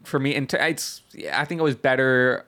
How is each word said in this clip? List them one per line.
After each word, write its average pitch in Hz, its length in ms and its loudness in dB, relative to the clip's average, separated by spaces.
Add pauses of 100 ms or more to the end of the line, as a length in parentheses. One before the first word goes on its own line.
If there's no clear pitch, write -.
for - 160 -2
me, 139 160 0
and 135 140 -4
t-, - 80 -2
it's, - 440 -4 (300)
I 123 140 0
think 165 140 -6
it 160 40 0
was 143 120 2
better 131 720 2